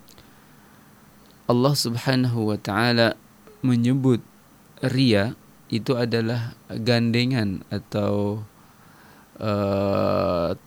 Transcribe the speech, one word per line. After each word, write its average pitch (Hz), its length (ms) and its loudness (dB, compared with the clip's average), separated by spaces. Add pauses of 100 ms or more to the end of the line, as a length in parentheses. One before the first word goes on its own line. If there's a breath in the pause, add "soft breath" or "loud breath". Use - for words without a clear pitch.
(1500 loud breath)
Allah 123 260 2
Subhanahu 120 800 -2
wa 101 60 -4
taala 117 560 2 (500)
menyebut 127 560 2 (600)
riya 123 500 2 (380)
itu 117 260 -2
adalah 117 560 -2 (160)
gandengan 117 1040 0
atau, 101 720 -2 (960 loud breath)
eh, 98 1120 0 (140)